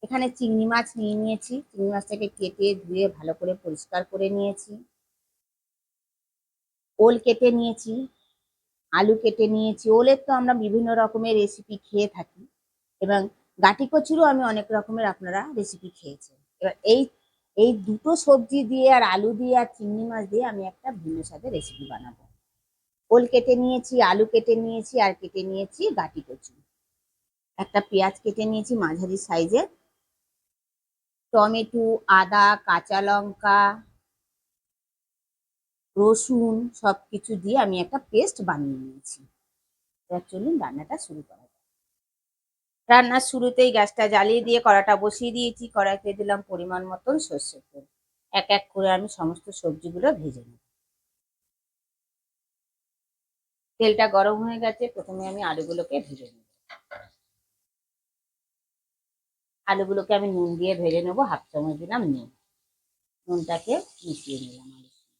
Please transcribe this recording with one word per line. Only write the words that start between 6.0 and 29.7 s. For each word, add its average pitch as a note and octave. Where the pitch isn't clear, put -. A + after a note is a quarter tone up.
ওল A3+
কেটে A#3
নিয়েছি, A#3
আলু G3+
কেটে A3
নিয়েছি। G#3+
ওলের B3
তো C#4
আমরা B3
বিভিন্ন A3+
রকমের A3
রেসিপি G#3
খেয়ে G#3
থাকি F3+
এবং G3
গাটি G#3
কচুরও D#4
আমি C#4
অনেক G#3+
রকমের A3
আপনারা F#3+
রেসিপি F#3
খেয়েছেন। -
এবার F#3
এই, A3+
এই A3+
দুটো G#3+
সবজি C4+
দিয়ে C4
আর B3
আলু G#3
দিয়ে B3
আর A#3+
চিংড়ি G#3+
মাছ A3+
দিয়ে G#3+
আমি G#3
একটা B3+
ভিন্ন D#3+
স্বাদের E3+
রেসিপি D3
বানাবো। B2
ওল A#3+
কেটে B3
নিয়েছি, B3
আলু G3+
কেটে A3+
নিয়েছি, A3+
আর G3
কেটে F#3+
নিয়েছি F#3+
গাটি D#3+
কচু। -
একটা G3
পেঁয়াজ F#3+
কেটে G#3+
নিয়েছি A3
মাঝারি F#3
সাইজের, F#3+